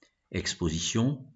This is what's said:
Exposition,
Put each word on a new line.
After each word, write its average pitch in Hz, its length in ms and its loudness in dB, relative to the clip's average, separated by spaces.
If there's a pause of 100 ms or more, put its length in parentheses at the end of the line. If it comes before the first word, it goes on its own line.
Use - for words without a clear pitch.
(300)
Exposition, 92 1040 0